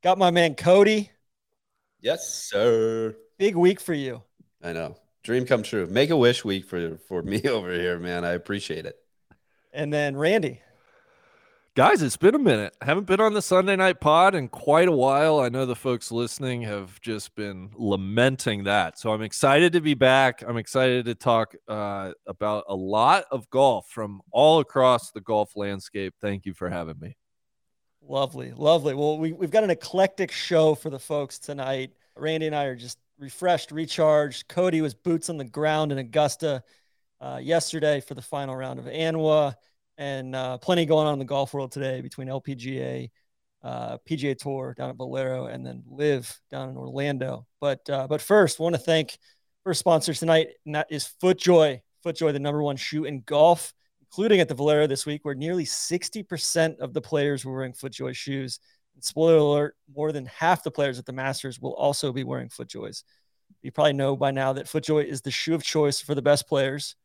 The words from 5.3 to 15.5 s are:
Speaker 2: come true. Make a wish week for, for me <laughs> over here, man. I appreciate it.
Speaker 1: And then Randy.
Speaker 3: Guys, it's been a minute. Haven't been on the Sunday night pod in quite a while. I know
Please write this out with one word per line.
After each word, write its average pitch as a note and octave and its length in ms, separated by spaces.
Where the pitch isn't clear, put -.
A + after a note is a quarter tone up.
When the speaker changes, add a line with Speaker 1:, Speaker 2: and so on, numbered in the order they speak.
Speaker 2:
come B2 160
true. G#2 240
Make B2 240
a E3 80
wish A#2+ 260
week F#2+ 220
for, E2 320
for F2+ 140
me G2 200
<laughs> C#3+ 60
over G2+ 240
here, F2 260
man. F2 280
I F2 60
appreciate F2 520
it. - 120
Speaker 1:
And D3 180
then D3 280
Randy. D#3+ 420
Speaker 3:
Guys, F3+ 280
it's C#3 160
been G3+ 160
a D4+ 40
minute. B2 440
Haven't E3 240
been F#3+ 160
on A3 100
the G#3 80
Sunday F#3 340
night F#3 280
pod E3+ 320
in C#3 140
quite D#3+ 400
a F3 40
while. C#3+ 480
I B2 80
know B2+ 160